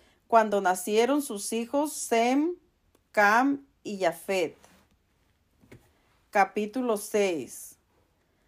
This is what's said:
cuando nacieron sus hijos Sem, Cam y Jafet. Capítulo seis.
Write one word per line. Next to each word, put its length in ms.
cuando 340
nacieron 600
sus 300
hijos 400
Sem, 640
Cam 540
y 160
Jafet. 560
Capítulo 680
seis. 840